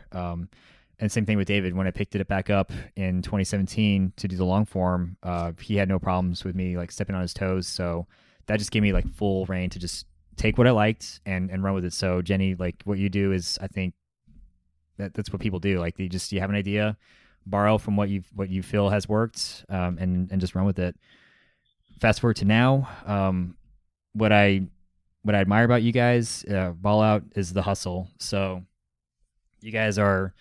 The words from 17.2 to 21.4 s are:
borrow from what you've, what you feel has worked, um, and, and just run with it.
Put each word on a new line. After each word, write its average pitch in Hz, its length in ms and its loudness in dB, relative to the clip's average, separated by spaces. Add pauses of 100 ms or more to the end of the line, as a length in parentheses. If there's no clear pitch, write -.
borrow 104 320 2
from 104 180 -2
what 101 120 2
you've, 98 260 -4
what 98 160 -4
you 95 120 -2
feel 101 280 0
has 101 180 0
worked, - 600 -2
um, 90 300 -2
and, 92 320 0
and 95 100 0
just 90 140 -2
run 95 120 2
with 95 120 0
it. 90 160 -2 (1040)